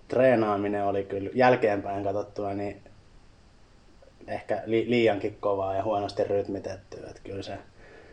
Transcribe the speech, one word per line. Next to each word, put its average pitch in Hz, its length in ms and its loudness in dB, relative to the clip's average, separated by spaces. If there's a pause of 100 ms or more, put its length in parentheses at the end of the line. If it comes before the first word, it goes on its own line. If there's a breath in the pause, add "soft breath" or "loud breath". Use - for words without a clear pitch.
treenaaminen 104 800 2
oli 98 180 0
kyllä 98 300 -6
jälkeenpäin 104 720 2
katsottuna 101 500 -4
niin 101 280 -8 (1500)
ehkä 104 380 -4
li-, 113 240 2
liiankin 110 500 2
kovaa 98 360 0
ja 98 80 0
huonosti 101 400 -2
rytmitettyä. - 840 -4
Et - 140 -18
kyllä 98 200 -10
se 98 140 -10 (560 soft breath)